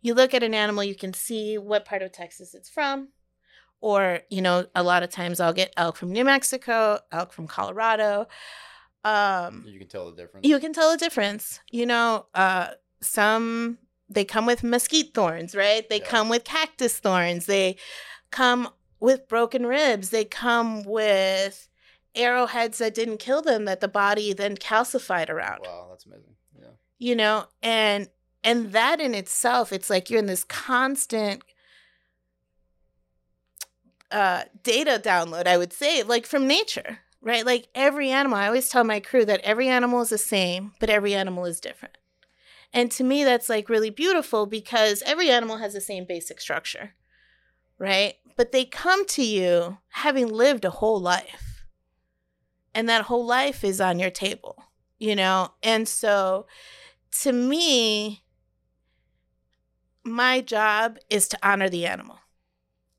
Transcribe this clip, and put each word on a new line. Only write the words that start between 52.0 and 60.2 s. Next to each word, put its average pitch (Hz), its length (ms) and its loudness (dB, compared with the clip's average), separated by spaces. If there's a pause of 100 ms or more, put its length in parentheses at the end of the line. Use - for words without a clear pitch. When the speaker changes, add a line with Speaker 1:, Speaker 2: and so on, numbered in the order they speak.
Speaker 1:
And 226 140 -2
that 226 160 2
whole 240 220 -2
life 262 380 0
is 190 160 0
on 185 180 2
your 185 120 -2
table, - 540 -8 (340)
you 214 160 -2
know? 190 380 2 (100)
And 226 240 2
so 196 600 0 (760)
to 277 120 0
me, 240 920 0 (1800)
my 247 360 2